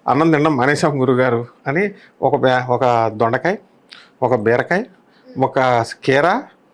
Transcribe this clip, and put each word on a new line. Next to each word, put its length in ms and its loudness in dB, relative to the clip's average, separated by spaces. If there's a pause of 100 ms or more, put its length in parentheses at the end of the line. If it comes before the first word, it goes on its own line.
"అన్నం 220 2
తినడం 260 2
మానేశాం 440 0
గురుగారు" 460 0 (200)
అని 240 -4 (320)
ఒక 140 2
బే-, 340 0
ఒక 440 0
దొండకాయ, 420 -2 (680)
ఒక 120 2
బీరకాయ, 480 0 (560)
ఒక 460 0 (200)
కీర, 360 0 (340)